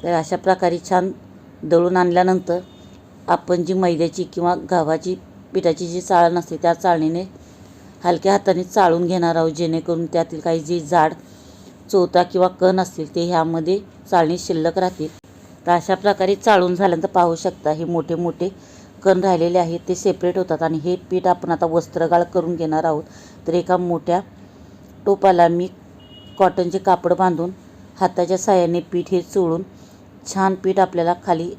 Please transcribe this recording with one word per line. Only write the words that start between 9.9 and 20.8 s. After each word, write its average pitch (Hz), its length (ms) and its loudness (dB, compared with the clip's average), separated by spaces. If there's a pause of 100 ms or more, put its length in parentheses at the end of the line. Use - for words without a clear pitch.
त्यातील 165 340 -2
काही 165 200 -2
जे 165 200 -4
जाड 160 320 2 (760)
चोथा 180 320 2
किंवा 180 260 2
कण 185 320 2
असतील 165 340 -8
ते 170 100 -2
ह्यामध्ये 165 560 -2 (300)
चाळणीत 170 280 2
शिल्लक 165 400 -4
राहतील. 185 300 -4 (580)
तर 175 60 2
अशा 175 220 0
प्रकारे 190 400 0
चाळून 185 400 2
झाल्यानंतर 175 340 0
पाहू 175 260 2
शकता, 165 360 -4
हे 156 140 -4
मोठे 165 300 -4
मोठे 170 340 -4 (540)
कण 185 180 4
राहिलेले 175 380 2
आहेत 170 300 -2
ते 185 60 -2
सेपरेट 180 440 -2
होतात 170 240 -2
आणि 160 160 -2
हे 180 180 -4